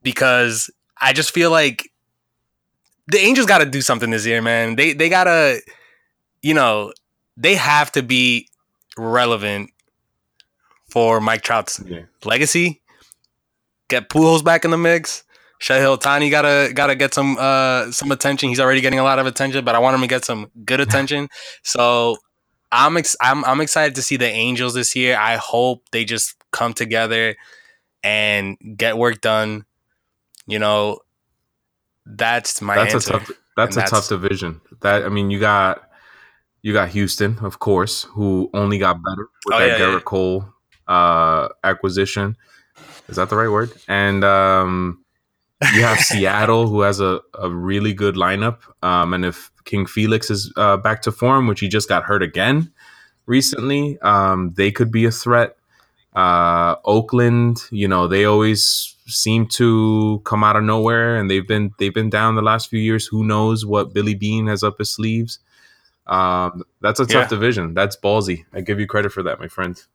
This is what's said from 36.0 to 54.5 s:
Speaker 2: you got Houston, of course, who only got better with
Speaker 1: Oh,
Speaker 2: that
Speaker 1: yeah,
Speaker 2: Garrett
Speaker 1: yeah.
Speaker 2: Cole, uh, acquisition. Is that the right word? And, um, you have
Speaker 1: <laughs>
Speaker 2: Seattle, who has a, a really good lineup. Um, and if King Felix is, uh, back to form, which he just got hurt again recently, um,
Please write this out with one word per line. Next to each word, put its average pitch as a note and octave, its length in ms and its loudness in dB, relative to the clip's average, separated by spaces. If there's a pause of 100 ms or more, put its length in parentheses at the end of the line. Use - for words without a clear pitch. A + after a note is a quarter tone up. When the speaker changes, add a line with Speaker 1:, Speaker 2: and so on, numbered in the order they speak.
Speaker 2:
you G#2+ 120 -4
got F#2+ 160 0
Houston, G2+ 520 -2
of G2 180 -10
course, G2 520 0
who F#2+ 420 -2
only G2+ 260 0
got F2+ 220 0
better F#2+ 280 -8 (160)
with D3+ 100 0
Speaker 1:
Oh, A2+ 40 2
Speaker 2:
that A#2+ 100 4
Speaker 1:
yeah, A#2 80 0
Speaker 2:
Garrett F#2+ 160 2
Speaker 1:
yeah. F#2 80 -2
Speaker 2:
Cole, F#2+ 440 -2 (440)
uh, E2 580 2 (160)
acquisition. G2 720 -2 (720)
Is F2 80 -16
that F#2 140 -2
the G#2+ 80 0
right A2+ 100 2
word? A2 240 -2 (160)
And, G2+ 380 0
um, F#2+ 800 2 (720)
you A#2+ 100 4
have A2 160 2
Speaker 1:
<laughs> - 20 0
Speaker 2:
Seattle, G#2+ 640 2
who G#2 140 2
has G2 180 2
a, F#2+ 220 0 (140)
a F#2 140 -6
really G2 440 -2
good G2 220 -2
lineup. G2+ 420 -2 (260)
Um, F2+ 300 0
and F2+ 100 -2
if - 280 -8 (120)
King G2 220 -4
Felix A2 440 -2
is, G2+ 280 -4
uh, G2+ 200 2
back G#2+ 260 -2
to G#2+ 100 -2
form, B2+ 340 2
which G2+ 140 -2
he G2 80 -2
just G#2 180 -2
got F2 160 0
hurt F#2+ 200 0
again B2 500 -2 (520)
recently, C#3 760 -2
um, F#2+ 560 2